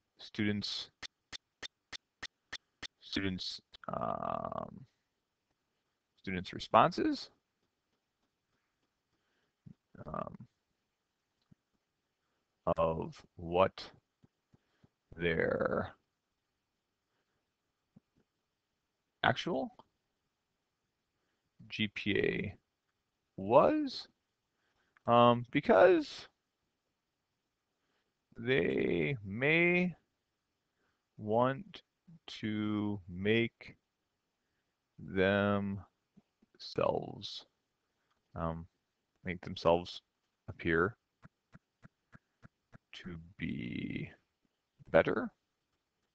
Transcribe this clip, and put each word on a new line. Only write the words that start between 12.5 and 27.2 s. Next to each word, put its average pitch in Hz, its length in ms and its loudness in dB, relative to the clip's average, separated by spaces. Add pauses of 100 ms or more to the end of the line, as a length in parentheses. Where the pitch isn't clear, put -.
of 82 420 -2 (180)
what 87 520 0 (1300)
their - 800 -2 (3250)
actual 240 520 0 (1900)
G 107 200 -2
P - 300 -2
A - 380 0 (840)
was, 175 720 2 (1000)
um, 120 440 6
because 285 760 4 (2000)